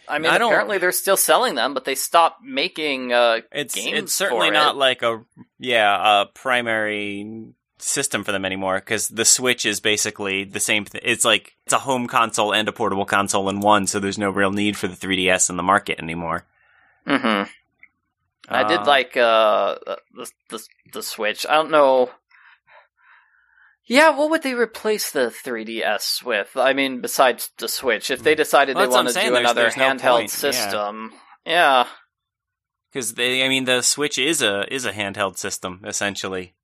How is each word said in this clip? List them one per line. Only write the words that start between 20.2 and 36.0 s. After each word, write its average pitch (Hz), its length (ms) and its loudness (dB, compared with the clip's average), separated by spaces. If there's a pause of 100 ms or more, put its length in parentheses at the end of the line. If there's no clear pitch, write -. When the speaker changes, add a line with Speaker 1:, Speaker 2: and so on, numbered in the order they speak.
Speaker 1:
the, - 200 -14 (260)
the 110 100 -10
Switch. - 420 -6
I 147 100 2
don't 156 160 0
know. 131 400 4 (1700)
Yeah, 302 320 6
what 302 120 2
would 320 140 0
they 262 100 -2
replace 220 580 -2
the 127 180 0
three 113 360 -8
D 113 180 -6
S - 400 -2
with? 107 320 -2
I 135 180 4
mean, 131 280 -2
besides 123 560 2
the 113 100 -8
Switch, 110 420 -2
if 117 140 -4
they 151 100 4
Speaker 2:
Hmm. 151 40 2
Speaker 1:
decided 139 380 2
Speaker 2:
Well, 185 80 2
Speaker 1:
they - 40 4
Speaker 2:
that's 127 60 2
what 127 60 4
I'm 123 60 2
Speaker 1:
wanted - 40 0
to 120 40 -2
Speaker 2:
saying, - 140 0
Speaker 1:
do 123 60 2
Speaker 2:
there's, 123 100 2
Speaker 1:
another 120 180 2
Speaker 2:
there's 113 160 2
no 131 120 0
Speaker 1:
handheld 131 300 4
Speaker 2:
point. - 20 2 (220)
Yeah. 143 80 0
Speaker 1:
system. 107 600 -4 (320)
Yeah. 151 420 4 (1080)
Speaker 2:
'Cause 113 220 -8
they, 127 280 0
I 131 60 0
mean, 131 160 0
the 127 160 2
Switch - 360 -2
is 143 240 0
a, 101 320 0
is 127 120 -6
a 101 80 -4
handheld 98 440 -4
system, 92 480 -8
essentially. 95 680 -6 (100)